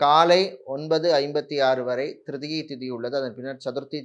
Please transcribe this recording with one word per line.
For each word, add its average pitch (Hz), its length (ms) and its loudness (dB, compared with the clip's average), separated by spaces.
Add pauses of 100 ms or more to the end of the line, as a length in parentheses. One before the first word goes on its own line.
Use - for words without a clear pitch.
காலை 160 380 6 (340)
ஒன்பது 156 360 -2 (100)
ஐம்பத்தி 147 380 -2 (100)
ஆறு 131 220 2
வரை 127 160 -2 (200)
திருதியை 151 460 -8
திதி 127 240 -10
உள்ளது, 123 240 -6
அதன் 127 180 -4
பின்னர் 131 280 -12
சதுர்த்தி 139 400 -8